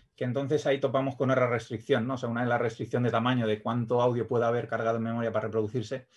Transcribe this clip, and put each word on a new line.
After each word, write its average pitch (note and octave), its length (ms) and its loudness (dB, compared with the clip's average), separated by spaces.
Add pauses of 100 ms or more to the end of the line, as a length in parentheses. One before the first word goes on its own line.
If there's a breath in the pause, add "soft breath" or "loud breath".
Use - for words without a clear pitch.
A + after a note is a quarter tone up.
(140 soft breath)
que B2+ 100 -6
entonces C#3 420 0
ahí C3+ 120 2
topamos C3+ 380 0
con C3 140 2
otra B2+ 180 4
restricción, A#2 580 0
¿no? C3+ 80 -2
O - 20 -4
sea, B2 120 -4
una A#2 140 -2
es A#2+ 60 0
la A#2+ 100 2
restricción A#2+ 440 -2
de A#2+ 80 2
tamaño, A#2 360 2
de G#2+ 140 0
cuánto A#2+ 400 0
audio A#2+ 260 2
puede A#2 180 2
haber A#2 220 0
cargado A2+ 320 -2
en A2+ 60 -2
memoria A2+ 280 -2
para A2 140 -2
reproducirse, A2 600 -4 (100)